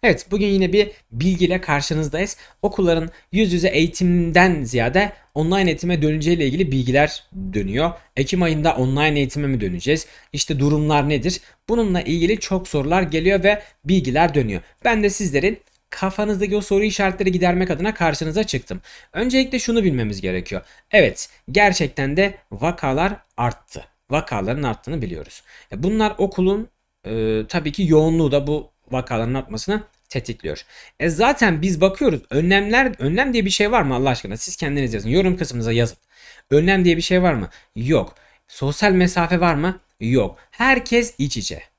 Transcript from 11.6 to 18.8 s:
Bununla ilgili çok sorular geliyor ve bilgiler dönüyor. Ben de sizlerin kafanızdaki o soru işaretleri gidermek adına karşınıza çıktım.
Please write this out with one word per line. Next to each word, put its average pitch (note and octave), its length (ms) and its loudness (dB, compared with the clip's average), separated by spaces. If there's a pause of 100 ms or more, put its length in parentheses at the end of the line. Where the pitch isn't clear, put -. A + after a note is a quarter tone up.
Bununla G#3 320 0
ilgili E3+ 400 0
çok F#3 280 -4
sorular D#3 340 0
geliyor E3+ 420 0
ve G#3 180 2 (220)
bilgiler D3+ 500 2
dönüyor. A2 280 0 (220)
Ben A3+ 180 2
de G3+ 80 2
sizlerin F#3 480 -2 (320)
kafanızdaki G3+ 640 -2
o G#3 40 0
soru G3+ 240 0
işaretleri F#3+ 480 0
gidermek F3+ 380 0
adına F#3 240 -2
karşınıza D#3+ 500 -2
çıktım. G2+ 360 -8 (320)